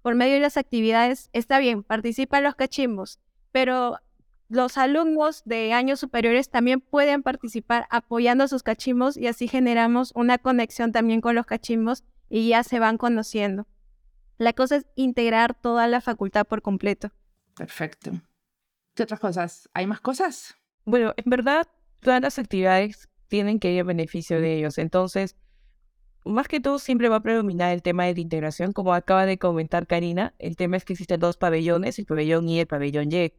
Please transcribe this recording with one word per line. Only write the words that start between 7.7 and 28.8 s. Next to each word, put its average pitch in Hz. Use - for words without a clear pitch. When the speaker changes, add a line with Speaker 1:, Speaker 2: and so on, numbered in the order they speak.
Speaker 1:
apoyando 240
a 277
sus 262
cachimbos 247
y 240
así 233
generamos 240
una 240
conexión 240
también 226
con 233
los 233
cachimbos 226
y 226
ya 233
se 240
van 226
conociendo. 214
La 233
cosa 262
es 277
integrar 233
toda 233
la 240
facultad 208
por 214
completo. 202
Speaker 2:
Perfecto. -
¿Qué 233
otras 214
cosas? 175
¿Hay 185
más 208
cosas? 269
Speaker 3:
Bueno, 226
en 240
verdad, 269
todas 254
las 277
actividades 190
tienen 208
que 180
ir 180
en 175
beneficio 165
de 160
ellos. 151
Entonces, 185
más 233
que 302
todo, 277
siempre 240
va 220
a 214
predominar 202
el 175
tema 180
de 180
la 175
integración. 165
Como 185